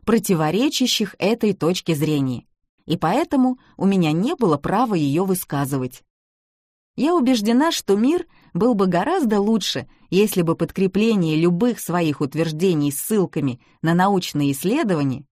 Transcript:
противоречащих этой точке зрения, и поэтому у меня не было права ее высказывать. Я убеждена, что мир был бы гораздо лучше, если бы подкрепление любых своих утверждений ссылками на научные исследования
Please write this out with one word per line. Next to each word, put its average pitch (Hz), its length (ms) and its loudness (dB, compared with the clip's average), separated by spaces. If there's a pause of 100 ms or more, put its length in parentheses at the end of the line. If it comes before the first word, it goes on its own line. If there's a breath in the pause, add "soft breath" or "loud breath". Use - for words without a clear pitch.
противоречащих 220 1120 0
этой 214 360 0
точке 180 420 -2
зрения, 139 500 -2 (400)
и - 100 -2
поэтому 254 600 0 (180 soft breath)
у 185 120 0
меня 185 240 2
не 208 240 -2
было 170 220 2
права 202 360 -2
ее 156 320 0
высказывать. 143 800 -4 (920)
Я 320 200 0
убеждена, 247 560 2
что - 240 0
мир 285 300 0 (280 soft breath)
был 240 200 2
бы 196 140 2
гораздо 214 520 0
лучше, 208 480 -2 (220 soft breath)
если 196 320 2
бы 165 140 0
подкрепление 185 800 0
любых 175 440 0
своих 165 420 -2
утверждений 156 720 0
ссылками 160 680 -2 (240 soft breath)
на 160 100 2
научные 175 600 0
исследования 175 720 -2 (120)